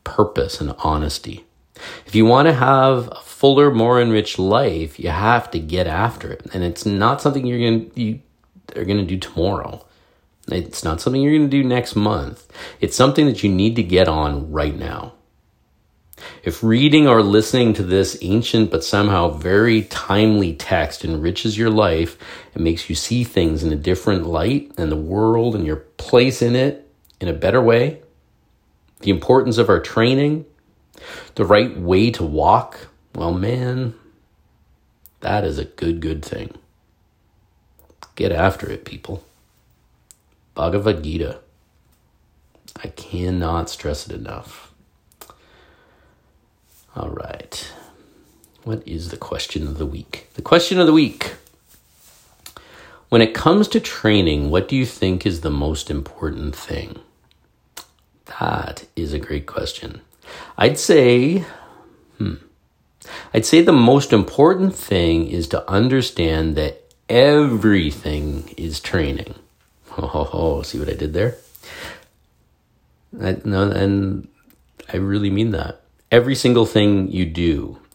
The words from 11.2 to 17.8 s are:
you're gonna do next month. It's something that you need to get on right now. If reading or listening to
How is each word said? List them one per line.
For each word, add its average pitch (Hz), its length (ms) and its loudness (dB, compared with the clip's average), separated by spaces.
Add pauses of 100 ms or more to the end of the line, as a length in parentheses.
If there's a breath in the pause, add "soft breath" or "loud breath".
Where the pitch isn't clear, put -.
you're 147 160 4
gonna 147 120 2
do 139 140 2
next 123 320 -2
month. 104 560 -4 (300 loud breath)
It's - 140 -2
something 143 320 4
that 117 160 -2
you 104 60 2
need 101 260 2
to 117 80 0
get 90 240 4
on 76 440 -2
right 73 240 -4
now. 78 380 -12 (1300 loud breath)
If 87 200 -6
reading 143 440 6
or 117 140 6
listening 107 520 4
to 101 100 -2